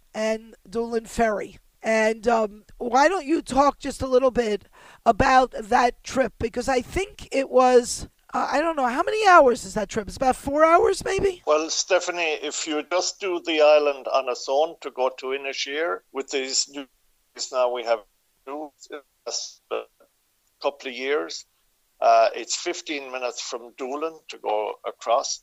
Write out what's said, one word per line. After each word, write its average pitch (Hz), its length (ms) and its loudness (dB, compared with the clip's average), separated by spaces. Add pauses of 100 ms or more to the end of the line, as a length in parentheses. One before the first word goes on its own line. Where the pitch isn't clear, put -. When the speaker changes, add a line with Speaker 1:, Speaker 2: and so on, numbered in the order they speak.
(140)
Speaker 1:
and 220 400 -4 (140)
Doolin 233 380 -4
Ferry. 220 520 -2 (240)
And, 220 460 0
um, 214 360 0 (120)
why 247 320 4
don't 349 160 -2
you 294 160 0
talk 269 380 2
just - 240 -8
a 269 40 -6
little 254 240 4
bit 214 360 -2 (400)
about 262 520 4
that 247 460 0
trip? - 340 -2
Because 233 300 -6
I 254 140 0
think - 500 -8
it 269 160 0
was, 254 600 4 (260)
uh, 247 180 -2
I 277 80 2
don't 330 160 -2
know, 262 100 0
how 262 160 -2
many 427 240 0
hours 294 380 8
is - 80 -14
that 208 160 -4
trip? 208 180 -6
It's - 120 -14
about 262 180 2
four 294 280 2
hours, 370 380 4
maybe? 392 440 -2
Speaker 2:
Well, 160 240 2
Stephanie, 175 720 -2
if 147 240 -8
you 151 240 -4
just 180 300 -2
do 180 200 -4
the 160 220 0
island 147 500 4
on 131 160 0
its 123 220 -6
own 151 320 0
to 139 80 -10
go 127 280 -2
to 135 100 -12
Inisheer, 139 720 -6 (120)
with 135 180 -10
these 135 380 -4
new, 143 180 -14 (640)
now 127 220 2
we 123 120 -6
have 113 160 0 (460)
a - 1300 -12 (840)
couple 139 280 -6
of 123 40 -12
years, 147 520 -6 (560)
uh, 113 320 6
it's 120 220 -8
fifteen 147 560 -8
minutes 127 300 -8
from 120 340 -12
Doolin 147 420 -8 (100)
to 113 100 -16
go 107 340 -4 (140)
across. 120 560 -4